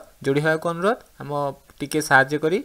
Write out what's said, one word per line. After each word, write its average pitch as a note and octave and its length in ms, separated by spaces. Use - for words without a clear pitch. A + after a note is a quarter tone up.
ଯୋଡ଼ି C#3 180
ହେବାକୁ D#3+ 280
ଅନୁରୋଧ। F3+ 300
ଆମ C#3 100
ଟିକେ D3 220
ସାହାଯ୍ୟ C#3+ 380
କରି D#3+ 260